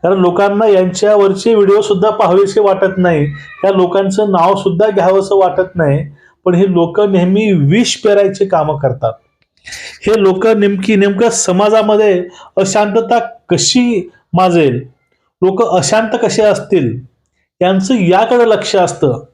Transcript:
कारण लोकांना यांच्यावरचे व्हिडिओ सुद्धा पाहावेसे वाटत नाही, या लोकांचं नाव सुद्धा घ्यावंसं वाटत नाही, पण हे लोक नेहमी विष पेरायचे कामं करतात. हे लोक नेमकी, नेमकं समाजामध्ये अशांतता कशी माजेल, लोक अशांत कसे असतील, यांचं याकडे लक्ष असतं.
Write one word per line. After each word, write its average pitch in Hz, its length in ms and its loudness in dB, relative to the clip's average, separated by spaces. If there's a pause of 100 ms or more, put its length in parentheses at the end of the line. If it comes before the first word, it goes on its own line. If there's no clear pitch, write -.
कारण 185 140 0
लोकांना 202 500 0
यांच्यावरचे 196 840 2
व्हिडिओ 202 280 4
सुद्धा 208 280 0
पाहावेसे 196 500 0
वाटत 190 380 0
नाही, 160 360 0 (300)
या 196 80 2
लोकांचं 196 600 0
नाव 185 240 2
सुद्धा 190 340 0
घ्यावंसं 190 460 0
वाटत 185 400 0
नाही, 143 340 -2 (360)
पण 180 100 2
हे 190 180 2
लोक 170 280 0
नेहमी 196 500 0
विष 175 440 0
पेरायचे 202 500 0
कामं 156 320 -2
करतात. 120 360 -4 (880)
हे 214 220 0
लोक 190 240 0
नेमकी, 202 480 0
नेमकं 202 340 2
समाजामध्ये 208 1000 0 (300)
अशांतता 208 640 0 (300)
कशी 233 600 -2 (240)
माजेल, 165 540 2 (540)
लोक 190 360 0
अशांत 220 320 0 (140)
कसे 220 200 0
असतील, 143 560 0 (600)
यांचं 190 320 0
याकडे 226 560 2
लक्ष 208 260 -2
असतं. 160 480 -2 (100)